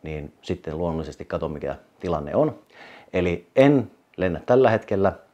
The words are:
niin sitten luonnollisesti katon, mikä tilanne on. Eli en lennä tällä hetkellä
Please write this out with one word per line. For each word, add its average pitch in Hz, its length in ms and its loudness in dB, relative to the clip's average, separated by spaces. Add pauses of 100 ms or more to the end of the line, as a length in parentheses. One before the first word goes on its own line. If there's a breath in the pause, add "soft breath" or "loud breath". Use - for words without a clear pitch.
niin 76 300 -10 (100)
sitten 82 360 -8
luonnollisesti 80 460 -6
katon, 80 280 -6
mikä 71 240 -8 (240)
tilanne 78 340 -4
on. 147 240 0 (540 loud breath)
Eli 87 340 -2 (100)
en 135 340 6 (260)
lennä 90 300 -2
tällä 123 240 6
hetkellä 98 420 0 (220)